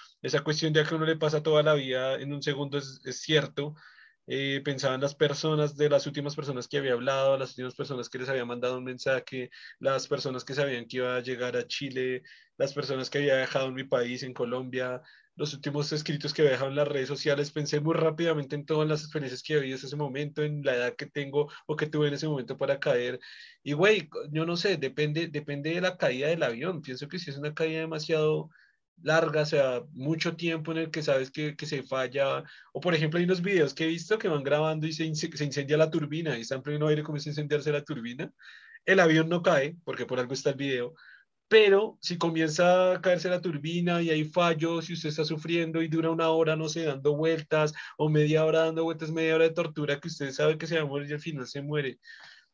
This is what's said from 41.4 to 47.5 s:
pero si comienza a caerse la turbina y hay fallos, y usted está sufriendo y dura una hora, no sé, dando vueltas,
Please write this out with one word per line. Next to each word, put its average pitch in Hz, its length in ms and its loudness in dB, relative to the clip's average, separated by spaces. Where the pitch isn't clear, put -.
pero 208 540 6
si 175 160 -4
comienza 175 760 4
a 180 80 -4
caerse 180 280 2
la 180 120 0
turbina 170 600 0
y 170 80 0
hay 156 160 2
fallos, 165 640 0
y 175 40 -8
usted 160 160 -6
está 151 160 -2
sufriendo 160 560 -2
y 165 60 0
dura 160 220 0
una 165 200 2
hora, 160 260 4
no 156 140 -2
sé, 165 160 -4
dando 143 300 2
vueltas, 156 580 2